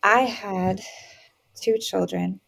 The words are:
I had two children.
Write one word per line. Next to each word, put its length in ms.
I 200
had 600
two 240
children. 680